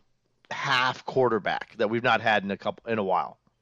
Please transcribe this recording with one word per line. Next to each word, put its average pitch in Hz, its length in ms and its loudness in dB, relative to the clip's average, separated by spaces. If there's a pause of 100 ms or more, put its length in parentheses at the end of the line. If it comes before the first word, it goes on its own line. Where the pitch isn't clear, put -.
(500)
half 127 540 0
quarterback 110 720 0
that 110 140 0
we've 117 120 -2
not 113 200 2
had 107 200 2
in 98 80 -4
a 95 60 -4
couple, 110 340 -8
in 110 80 -2
a 101 60 -2
while. 87 340 -2 (240)